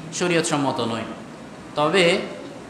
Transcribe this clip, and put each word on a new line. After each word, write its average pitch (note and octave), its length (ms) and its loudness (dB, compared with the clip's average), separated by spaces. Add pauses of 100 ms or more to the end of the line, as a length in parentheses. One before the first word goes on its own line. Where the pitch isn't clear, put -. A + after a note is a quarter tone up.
(140)
শরীয়তসম্মত D#3 680 2
নয়। A2+ 240 -2 (680)
তবে E3+ 440 6 (520)